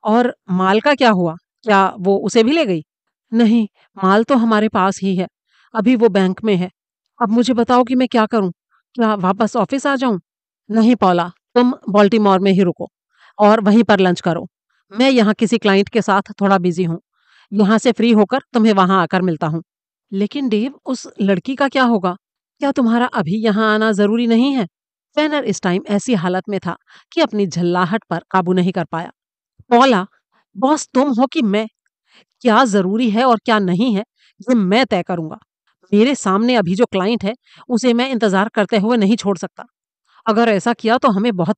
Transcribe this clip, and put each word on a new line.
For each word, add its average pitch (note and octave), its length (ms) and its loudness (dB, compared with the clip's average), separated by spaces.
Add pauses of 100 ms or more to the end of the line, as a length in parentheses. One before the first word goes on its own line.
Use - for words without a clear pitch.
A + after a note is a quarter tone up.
"और A#3+ 320 0 (160)
माल F#3+ 280 0
का C#4+ 160 0
क्या B3 160 2
हुआ? F3 240 -2 (260)
क्या G3 380 2
वो G3 180 0
उसे A3+ 260 0
भी B3 80 0
ले D#4+ 140 0
गई?" E3+ 160 -4 (520)
"नहीं, A3+ 340 2 (360)
माल G3+ 200 4
तो C#4 120 0
हमारे A3 340 0
पास F#3+ 320 -2
ही F#3+ 140 -2
है। F3+ 120 -4 (460)
अभी A3+ 220 2
वो A3 140 4
बैंक F#3 340 -2
में G#3+ 120 0
है। F3+ 140 -4 (520)
अब G#3+ 80 -2
मुझे A#3+ 240 2
बताओ A#3+ 300 2
कि B3 120 -4
मैं B3+ 120 0
क्या A3 180 0
करूं? G3 260 -2 (420)
क्या A3 220 0
वापस G3+ 400 -2
ऑफिस B3 320 -2
आ C#4 80 0
जाऊं?" A#3+ 240 -2 (520)
"नहीं, A3+ 240 4
पौला, F3 360 0 (240)
तुम B3 180 2 (160)
बाल्टीमोर G3+ 500 2
में F#3+ 120 2
ही F#3+ 120 2
रुको - 240 -4 (520)
और G#3 220 4
वहीं G#3 220 4
पर G3 160 2
लंच F3+ 220 0
करो। E3+ 260 -4 (440)
मैं B3 180 0
यहाँ A3 240 2
किसी A3+ 240 -2
क्लाइंट G3+ 320 2
के A3 120 -2
साथ G3 200 0 (200)
थोड़ा G3 160 2
बिजी F3+ 260 -2
हूँ। E3 160 -4 (540)
यहाँ G#3 240 2
से A#3 140 0
फ्री A3+ 200 2
होकर G#3 280 2 (140)
तुम्हें A3 200 4
वहां F#3+ 280 2
आकर F#3 200 -2
मिलता E3+ 260 -2
हूँ।" D#3 160 -6 (500)
"लेकिन G#3+ 360 -4
डेव, A3+ 360 -4
उस C4+ 220 -8 (140)
लड़की G3 340 -2
का C4+ 120 -2
क्या C4 160 0
होगा? F#3+ 320 0 (440)
क्या C#4 120 -2
तुम्हारा A#3+ 340 0
अभी G#3+ 380 -4
यहाँ G#3+ 320 0
आना A3 160 0
जरूरी G#3 360 0
नहीं A#3+ 280 2
है?" A3 100 -2 (500)
फेनर D4 280 -2
इस G#3 180 -6
टाइम F3+ 280 -2
ऐसी G#3 240 -2
हालत F3+ 360 -2
में F#3+ 100 -6
था - 160 -8 (380)
कि E4+ 80 0
अपनी G#3 260 -2
झल्लाहट F3 640 -2
पर E3 100 -6 (120)
काबू F3+ 220 0
नहीं F#3 180 0
कर E3+ 140 -6
पाया। - 260 -12 (500)
"पौला, A#3+ 440 2 (520)
बॉस C4+ 360 -2
तुम C#4 160 0
हो B3 180 0
कि D#4+ 140 -4
मैं? G#3+ 260 -2 (720)
क्या A#3+ 240 2
जरूरी G#3 440 0
है A3 140 0
और A#3+ 220 2
क्या G#3+ 140 0
नहीं G3 360 0
है, G3 60 -2 (400)
ये B3+ 140 0
मैं G#3+ 300 2
तय F3+ 180 -2
करूंगा। E3 340 -8 (560)
मेरे A#3+ 220 4
सामने A3+ 400 0
अभी F#3+ 200 0
जो A#3 100 0
क्लाइंट G3+ 380 -2
है, G#3 100 -4 (360)
उसे A#3+ 240 0
मैं B3 160 -2
इंतजार G#3 400 0
करते G#3 280 -2
हुए A3+ 200 0
नहीं G#3 180 2
छोड़ G3 220 -4
सकता। - 260 -14 (640)
अगर A3+ 220 2
ऐसा G#3+ 240 0
किया A3+ 240 -2
तो B3 140 2
हमें G3+ 240 -2
बहुत F3+ 220 -2